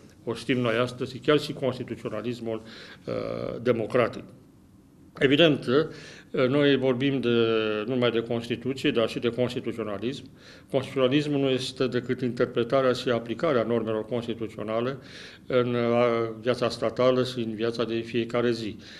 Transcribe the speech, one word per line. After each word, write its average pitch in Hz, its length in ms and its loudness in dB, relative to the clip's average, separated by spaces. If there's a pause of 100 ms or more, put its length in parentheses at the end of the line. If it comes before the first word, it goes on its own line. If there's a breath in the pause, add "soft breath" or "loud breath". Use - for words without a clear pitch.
(240 loud breath)
o 117 100 -4
știm 127 260 -2
noi 120 160 2
astăzi, 123 420 -2
chiar 147 220 4
și 151 140 -6
constituționalismul, 113 1080 -6 (440 loud breath)
uh, 127 80 -4 (480)
democratic. 113 640 2 (960)
Evident, 147 460 6
uh, 139 800 0
noi 143 300 4
vorbim 131 420 2
de, 117 100 0 (560)
nu 127 80 -2
numai 120 180 4
de 113 80 0
Constituție, 120 720 -2
dar 113 180 2
și 139 100 -8
de 120 100 0
constituționalism. 117 920 -4 (480 loud breath)
Constituționalismul 139 680 0
nu 139 100 2
este 127 380 0
decât 123 340 -2
interpretarea 123 680 2
și 123 180 -2
aplicarea 117 540 0
normelor 110 420 0
constituționale 113 920 -4 (500 loud breath)
în, 123 260 2
uh, 117 560 2 (120)
viața 120 280 2
statală 127 540 2
și 123 160 -4
în 110 160 -4
viața 117 280 -2
de 113 160 -2
fiecare 120 520 0
zi. 113 260 -4 (220 loud breath)